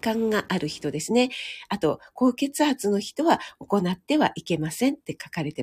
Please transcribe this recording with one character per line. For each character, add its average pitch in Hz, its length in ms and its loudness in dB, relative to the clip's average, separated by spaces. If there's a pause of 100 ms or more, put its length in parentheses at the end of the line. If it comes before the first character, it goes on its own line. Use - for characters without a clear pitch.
患 226 300 0
が 208 180 0
あ 185 100 0
る 151 80 -4
人 147 240 -6
で 139 80 -4
す 175 140 -4
ね。 247 160 4 (400)
あ 202 100 -4
と、 - 220 0 (120)
高 247 200 4
血 277 320 0
圧 262 260 0
の 202 80 2
人 277 260 -4
は 330 140 4 (220)
行 - 180 0
っ 180 220 -2
て - 160 0
は 285 180 4
い - 80 -12
け 165 160 -2
ま 156 140 -4
せ 262 180 0
ん 294 40 0
っ - 20 -10
て - 160 -12
書 - 180 -16
か 165 140 -6
れ 147 80 -6
て 131 100 -8